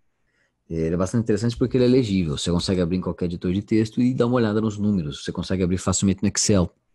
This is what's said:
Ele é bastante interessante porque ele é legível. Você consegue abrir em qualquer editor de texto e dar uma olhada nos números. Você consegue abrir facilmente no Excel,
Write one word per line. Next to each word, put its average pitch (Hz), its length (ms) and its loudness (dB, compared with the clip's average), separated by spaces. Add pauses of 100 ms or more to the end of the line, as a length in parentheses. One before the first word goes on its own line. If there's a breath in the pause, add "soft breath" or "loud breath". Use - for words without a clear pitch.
(680)
Ele 80 260 -4
é - 20 -2
bastante 95 260 0
interessante 113 340 0
porque 131 200 -2
ele 127 80 4
é 123 40 4
legível. 95 480 2
Você - 140 -4
consegue 90 300 0
abrir 87 160 0
em 92 40 -2
qualquer 87 260 -4
editor 90 260 -4
de 101 100 -2
texto 113 400 0
e 123 100 2
dar 120 140 0
uma 123 80 0
olhada 110 260 2
nos 107 160 -2
números. 98 460 -2
Você - 80 -10
consegue 90 320 -4
abrir 92 160 0
facilmente 95 460 0
no 101 40 4
Excel, 95 460 2 (200)